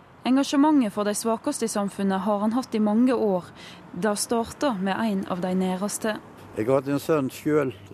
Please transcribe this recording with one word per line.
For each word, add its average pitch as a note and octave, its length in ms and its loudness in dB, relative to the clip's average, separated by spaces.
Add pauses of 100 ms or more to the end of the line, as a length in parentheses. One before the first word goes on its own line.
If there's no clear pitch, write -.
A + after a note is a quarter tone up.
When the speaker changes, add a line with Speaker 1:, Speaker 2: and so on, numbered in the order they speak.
(240)
Speaker 1:
Engasjementet C#4 680 4
for G#3 100 -2
de G#3 80 0
svakeste A3+ 560 -2
i - 60 -6
samfunnet G3 500 -2
har G#3 160 0
han A3 160 0
hatt B3+ 180 -4
i G#3+ 60 0
mange A3 320 4
år. G#3 320 0 (480)
Det G#3 240 0
startet A#3 640 -2
med G3 160 0
en A3 320 0
av F3+ 160 -4
de F#3 80 -2
næreste. F#3+ 640 -2 (400)
Speaker 2:
Jeg A2 80 -2
har C3+ 160 4
hatt C3 80 -4
en C#3+ 160 -2
sønn C#3+ 240 2
selv D3 480 0 (180)